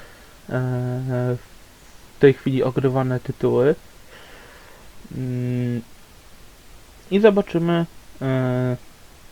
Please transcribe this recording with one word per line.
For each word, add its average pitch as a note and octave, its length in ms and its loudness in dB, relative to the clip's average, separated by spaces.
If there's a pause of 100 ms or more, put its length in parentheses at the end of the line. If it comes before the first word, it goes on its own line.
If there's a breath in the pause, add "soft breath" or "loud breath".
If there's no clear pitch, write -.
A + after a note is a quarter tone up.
(500 loud breath)
e, B2+ 100 -2 (760)
w A#2+ 40 -8 (800)
tej C#3 140 8
chwili C3 300 -2
ogrywane C3 560 0
tytuły. B2 560 0 (1400 loud breath)
Mm, B2 640 -4 (1300)
i F#3+ 80 4
zobaczymy, E3+ 640 4 (360)
e, B2+ 560 0 (540)